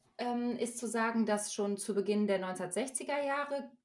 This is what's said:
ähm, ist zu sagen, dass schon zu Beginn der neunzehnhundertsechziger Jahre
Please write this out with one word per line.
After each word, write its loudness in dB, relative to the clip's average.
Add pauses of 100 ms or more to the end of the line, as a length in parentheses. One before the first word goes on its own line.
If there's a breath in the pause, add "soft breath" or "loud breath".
(200)
ähm, 0
ist -2
zu -4
sagen, 2
dass 0
schon 0
zu -2
Beginn 2
der 4
neunzehnhundertsechziger -2
Jahre -2 (140)